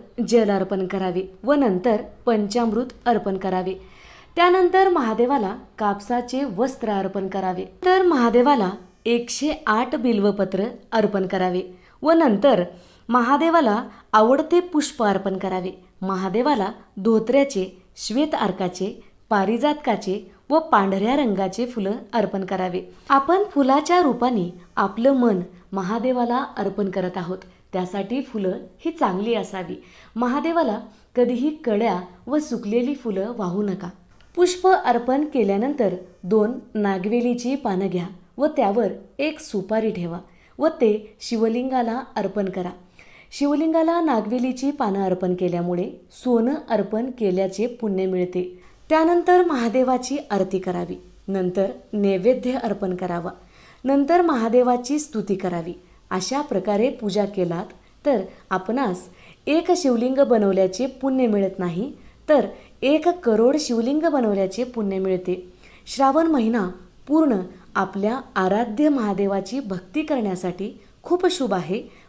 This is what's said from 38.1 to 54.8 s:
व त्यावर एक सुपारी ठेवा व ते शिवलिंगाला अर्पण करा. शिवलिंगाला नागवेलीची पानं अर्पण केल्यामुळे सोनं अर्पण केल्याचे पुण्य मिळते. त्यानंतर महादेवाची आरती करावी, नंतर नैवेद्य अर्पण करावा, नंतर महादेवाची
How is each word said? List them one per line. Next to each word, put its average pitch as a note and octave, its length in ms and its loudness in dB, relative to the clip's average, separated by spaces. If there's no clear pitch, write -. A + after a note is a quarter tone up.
व C4+ 80 2
त्यावर A#3 420 2
एक D#4 200 -4
सुपारी A3 520 -2
ठेवा F3 280 -6
व D4 80 2
ते A#3 520 0
शिवलिंगाला A#3+ 840 -2
अर्पण G3 340 -2
करा. F3+ 220 -8
शिवलिंगाला D#4+ 680 0
नागवेलीची B3+ 720 0
पानं G3 320 -2
अर्पण F3+ 320 0
केल्यामुळे F3 540 -2
सोनं B3 440 0
अर्पण A3+ 420 -2
केल्याचे F#3+ 560 -2
पुण्य G3+ 380 -4
मिळते. F3+ 540 -4
त्यानंतर F4 560 4
महादेवाची B3+ 720 0
आरती F#3+ 280 0
करावी, F3+ 360 -4
नंतर F#3+ 380 0
नैवेद्य G3+ 580 2
अर्पण G3 320 -4
करावा, F3+ 360 -6
नंतर C#4+ 380 4
महादेवाची B3 800 2